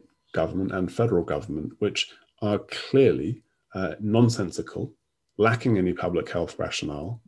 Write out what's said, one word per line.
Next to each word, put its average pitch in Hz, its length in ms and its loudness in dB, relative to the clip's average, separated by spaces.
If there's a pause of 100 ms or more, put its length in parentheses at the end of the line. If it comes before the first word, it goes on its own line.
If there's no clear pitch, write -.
(340)
government 85 380 -2
and 92 200 -2
federal 117 320 2
government, 76 560 -6
which - 320 -2 (300)
are 104 180 0
clearly, 104 840 2 (300)
uh, 87 260 -4
nonsensical, 107 960 2 (440)
lacking 113 400 4
any 90 160 2
public 87 360 -2
health - 280 -4
rationale, 78 720 -6